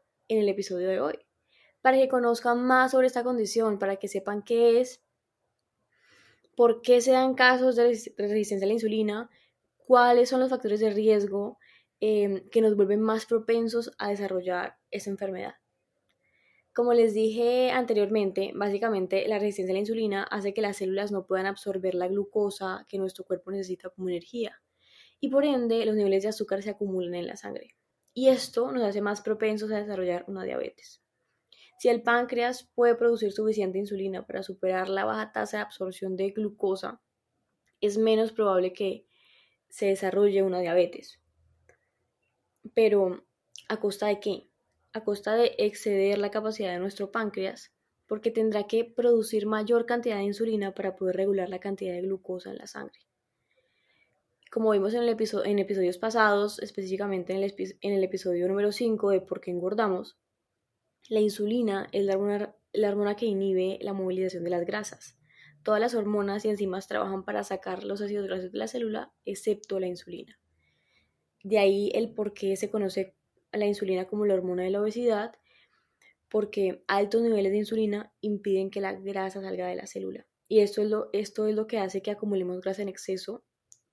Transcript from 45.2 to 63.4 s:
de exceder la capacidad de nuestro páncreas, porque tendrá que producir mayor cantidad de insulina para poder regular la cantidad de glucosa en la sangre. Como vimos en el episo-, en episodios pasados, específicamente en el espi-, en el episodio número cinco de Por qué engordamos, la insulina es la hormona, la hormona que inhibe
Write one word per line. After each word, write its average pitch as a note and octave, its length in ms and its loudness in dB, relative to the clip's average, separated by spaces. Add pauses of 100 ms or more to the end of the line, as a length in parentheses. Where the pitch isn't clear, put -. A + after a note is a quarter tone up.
de A#3 240 4
exceder G3+ 600 2
la G3+ 120 -2
capacidad G#3+ 400 -4
de F3+ 80 -4
nuestro G3 320 -6
páncreas, G#3 640 -6 (320)
porque G#3+ 240 -2
tendrá G#3+ 380 0
que A3+ 160 0
producir A3+ 600 2
mayor A3 380 2
cantidad A#3 340 -2
de G3 60 -2
insulina G3+ 500 -2
para F#3+ 200 -4
poder F#3 220 -2
regular F#3+ 320 0
la F#3 100 -8
cantidad F#3+ 360 -6
de F3 80 -6
glucosa F#3+ 480 -6
en - 80 -12
la - 100 -18
sangre. - 320 -16 (1500)
Como A3 180 0
vimos G#3 240 2
en A#3+ 80 0
el A#3 60 2
episo-, G#3+ 360 -2
en G3+ 140 0
episodios F#3+ 400 0
pasados, G#3+ 600 2
específicamente F#3+ 720 -6
en G3 100 -2
el G3 80 -2
espi-, F#3+ 300 -10
en G3+ 140 -2
el F#3+ 100 2
episodio F#3 420 -2
número G3+ 240 0
cinco G#3+ 400 0
de F#3+ 120 2
Por - 180 -8
qué F#3 100 -10
engordamos, F#3+ 680 -2 (880)
la G#3+ 120 0
insulina G#3 720 0
es G3+ 140 0
la G3 100 2
hormona, G3+ 400 -2 (180)
la G#3 160 0
hormona G#3 280 0
que A#3 100 -4
inhibe F#3+ 540 0